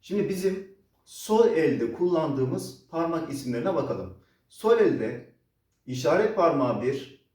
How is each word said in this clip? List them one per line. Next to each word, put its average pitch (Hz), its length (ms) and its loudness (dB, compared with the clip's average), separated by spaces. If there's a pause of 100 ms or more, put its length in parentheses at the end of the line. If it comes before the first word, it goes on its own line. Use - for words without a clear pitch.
Şimdi 202 280 -2
bizim 190 480 -4 (280)
sol 220 440 2
elde 139 440 0
kullandığımız 156 960 -2
parmak 165 420 -4
isimlerine 123 420 -2
bakalım. - 440 -4 (300)
Sol 226 300 4
elde 123 560 0 (520)
işaret 151 500 0
parmağı 139 460 2
bir - 520 -6